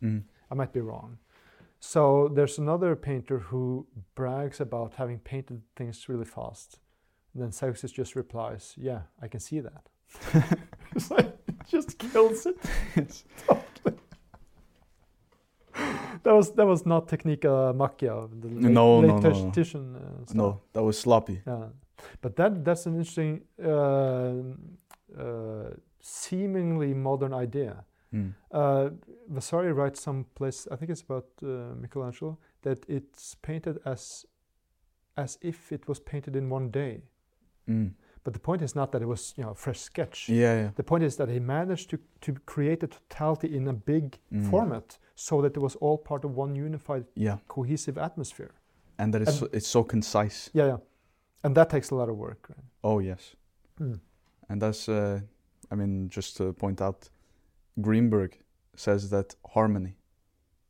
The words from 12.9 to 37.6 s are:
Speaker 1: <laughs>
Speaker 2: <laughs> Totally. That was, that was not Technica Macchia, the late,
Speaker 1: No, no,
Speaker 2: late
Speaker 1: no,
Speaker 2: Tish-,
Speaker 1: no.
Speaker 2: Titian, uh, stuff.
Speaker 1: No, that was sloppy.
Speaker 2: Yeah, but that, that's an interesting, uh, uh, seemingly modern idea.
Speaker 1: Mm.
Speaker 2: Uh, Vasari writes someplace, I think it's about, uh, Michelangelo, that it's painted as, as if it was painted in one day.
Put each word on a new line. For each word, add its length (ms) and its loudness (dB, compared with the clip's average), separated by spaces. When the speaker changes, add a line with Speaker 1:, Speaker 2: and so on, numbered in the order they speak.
Speaker 1:
<laughs> 280 0
Speaker 2:
<laughs> 100 -4
Totally. 520 0
That 100 8
was, 220 8
that 100 8
was 200 4
not 220 4
Technica 400 0
Macchia, 520 -2
the 60 -12
late, 160 -8
Speaker 1:
No, 380 10
no, 60 10
Speaker 2:
late 160 8
Speaker 1:
no, 60 8
Speaker 2:
Tish-, 140 4
Speaker 1:
no. 80 0
Speaker 2:
Titian, 440 -2
uh, 300 -14
stuff. 100 -10
Speaker 1:
No, 260 2
that 100 2
was 160 2
sloppy. 480 4
Speaker 2:
Yeah, 200 -8
but 140 -6
that, 300 2
that's 220 0
an 80 -2
interesting, 460 -2
uh, 680 2
uh, 520 -8
seemingly 920 -2
modern 400 -2
idea. 520 -4
Speaker 1:
Mm. 200 -2
Speaker 2:
Uh, 380 2
Vasari 420 -2
writes 280 -2
someplace, 720 -8
I 40 -6
think 160 -8
it's 100 -8
about, 260 -8
uh, 360 -8
Michelangelo, 580 -8
that 160 -2
it's 460 -8
painted 500 -8
as, 400 -10
as 260 -8
if 300 -8
it 160 -8
was 120 -6
painted 360 -8
in 140 -2
one 200 -2
day. 340 -6